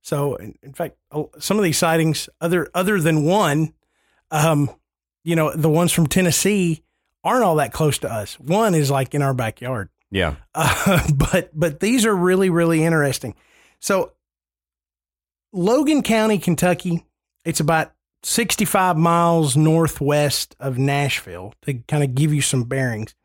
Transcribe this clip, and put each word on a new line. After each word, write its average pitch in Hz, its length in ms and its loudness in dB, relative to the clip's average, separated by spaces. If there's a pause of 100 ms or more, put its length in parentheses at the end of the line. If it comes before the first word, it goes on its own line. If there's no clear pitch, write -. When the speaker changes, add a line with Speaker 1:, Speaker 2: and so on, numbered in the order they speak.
Speaker 1:
So 143 340 -4
in, - 260 -16
in 139 120 -20
fact, - 240 -10 (140)
uh, 151 120 -8 (160)
some 196 180 -2
of 214 60 0
these 160 140 0
sightings, 160 500 0 (140)
other, 170 340 -2
other 190 240 0
than 156 240 2
one, 160 500 0 (560)
um, 151 400 2 (540)
you 165 120 -2
know, 156 200 0
the 156 140 0
ones 170 240 2
from 170 140 2
Tennessee 185 760 0 (400)
aren't 233 200 2
all 170 120 2
that 143 160 0
close 151 280 0
to 117 120 -6
us. 107 280 -8
One 185 360 0
is, 143 160 2
like, 135 240 -2
in 147 60 0
our 139 120 0
backyard. 117 560 -6 (200)
Speaker 2:
Yeah. 87 260 0 (200)
Speaker 1:
Uh, 160 560 2
<laughs> 143 40 2
but, 156 380 0
but 156 260 -2
these 226 260 2
are 214 100 2
really, 185 340 2
really 165 340 2
interesting. 143 520 0 (440)
So 190 340 -4 (1400)
Logan 254 500 2
County, 220 340 2
Kentucky, 175 680 -2 (400)
it's 165 140 -4
about 160 340 0 (300)
sixty-five 185 720 0
miles 170 600 2
northwest 151 1000 0
of 131 180 -6
Nashville, 131 760 -4 (100)
to 143 100 -6
kinda 143 340 -2
give 143 260 0
you 147 80 0
some 131 220 -2
bearings. 120 600 -4